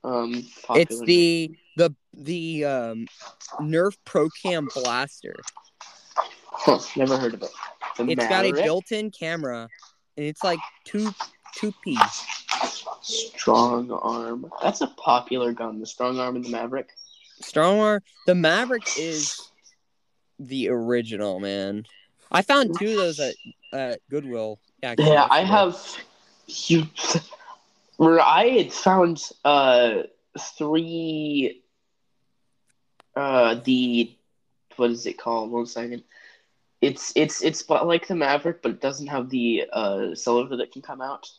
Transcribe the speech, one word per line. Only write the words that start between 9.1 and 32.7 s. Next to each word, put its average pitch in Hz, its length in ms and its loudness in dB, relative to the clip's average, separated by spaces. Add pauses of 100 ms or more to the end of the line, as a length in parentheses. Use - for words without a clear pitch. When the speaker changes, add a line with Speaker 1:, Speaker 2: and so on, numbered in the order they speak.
Speaker 2:
camera, 143 560 -8 (480)
and 147 100 -6
it's, 151 180 -8
like, 175 160 0 (260)
two, 214 240 -4 (460)
two 214 180 -6 (100)
piece. - 420 -2 (760)
Speaker 1:
Strong 120 920 0
Arm. 117 580 -8 (120)
That's 208 200 -2
a 294 60 -4
popular 123 680 0
gun, 113 260 -8
the 110 60 -10
Strong 123 340 -4
Arm 127 160 -4
and 123 100 -8
the 120 40 -10
Maverick. 120 400 -8 (520)
Speaker 2:
Strong 180 380 2
Arm. 214 220 2 (240)
The 180 100 6
Maverick 208 480 2 (140)
is 156 540 -6 (880)
the 131 300 -4
original, 113 680 -2
man. 101 460 -6 (460)
I 185 100 4
found 240 360 2
two 202 140 -2
of 220 60 0
those 170 220 -2
at, 131 160 -4 (380)
at 127 260 -6 (100)
Goodwill, 120 500 -6 (240)
actually, 143 280 4
Speaker 1:
Yeah, 147 180 6
I 147 120 6
Speaker 2:
yesterday. 190 120 2
Speaker 1:
have. 190 440 2 (500)
You, - 360 2 (1120)
where 165 220 8
I 170 300 6
had 233 240 2
found, 180 480 4 (240)
uh, 123 580 6 (360)
three. 156 1200 -4 (1500)